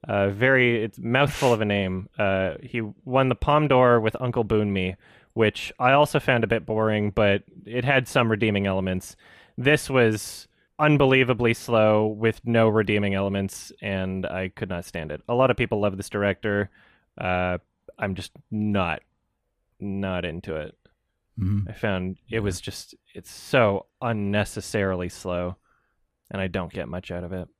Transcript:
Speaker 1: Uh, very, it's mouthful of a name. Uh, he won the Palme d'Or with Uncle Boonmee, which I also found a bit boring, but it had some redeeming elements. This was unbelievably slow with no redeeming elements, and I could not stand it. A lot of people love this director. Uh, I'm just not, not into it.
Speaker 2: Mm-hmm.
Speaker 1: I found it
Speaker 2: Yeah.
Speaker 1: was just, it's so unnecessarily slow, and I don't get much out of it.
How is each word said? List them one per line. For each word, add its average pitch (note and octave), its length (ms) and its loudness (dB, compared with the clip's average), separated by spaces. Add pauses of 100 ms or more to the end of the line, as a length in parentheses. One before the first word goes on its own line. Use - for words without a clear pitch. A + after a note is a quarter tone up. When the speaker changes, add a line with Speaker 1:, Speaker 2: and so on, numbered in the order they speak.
Speaker 1:
Uh, G2+ 220 2
very, A#2+ 520 2
it's A2 160 -8
mouthful C3 540 2
of G#2+ 80 2
a A2 40 0
name. G2 440 -2 (100)
Uh, F#2+ 420 0
he A#2+ 200 -8 (240)
won C3 240 2
the B2 80 0
Palme D3+ 320 2
d'Or B2+ 320 6
with A2 200 -2
Uncle A#2+ 240 -2
Boonmee, G2 520 0 (380)
which - 440 0
I B2 140 4
also D3 260 4
found B2 240 2
a G#2+ 60 -2
bit A2+ 180 -2
boring, G#2+ 440 0
but G2+ 340 2 (200)
it A#2+ 200 -4
had C3 240 2
some A#2+ 200 2
redeeming G#2 380 2
elements. F#2+ 480 -2 (420)
This C#3 320 2
was A#2 600 0 (320)
unbelievably C3 760 4
slow G#2+ 540 4
with A2 360 -2
no A#2 240 4
redeeming G#2 460 0
elements, G2 560 -4 (100)
and F#2+ 460 -4
I F#2+ 220 -6
could - 200 -10
not F2 160 -6
stand D#2+ 280 -10
it. D2 160 -10
A A#2+ 60 -2
lot B2+ 180 4
of A2+ 40 0
people A2+ 240 -2
love G2+ 160 -2
this G2 140 -10
director. G2+ 580 0 (480)
Uh, F2+ 420 -2 (380)
I'm G2 200 -4
just - 160 -14 (180)
not, G2+ 520 -2 (760)
not F#2+ 460 -6
into E2 320 -8
it. D2+ 200 -10 (640)
Speaker 2:
Mm-hmm. G2 300 -2
Speaker 1:
I G#2+ 60 -12
found F#2+ 420 -4 (120)
it - 60 -10
Speaker 2:
Yeah. A2+ 60 -2
Speaker 1:
was G2 200 -4
just, - 360 -14 (180)
it's - 160 -20
so G#2+ 560 2 (140)
unnecessarily G2+ 1080 -2
slow, F2+ 460 -6 (720)
and G2 140 -6
I F#2+ 60 -4
don't F2+ 240 -6
get E2+ 160 -8
much F2+ 240 -10
out F2 100 -8
of F2 100 -10
it. F2+ 140 -8 (140)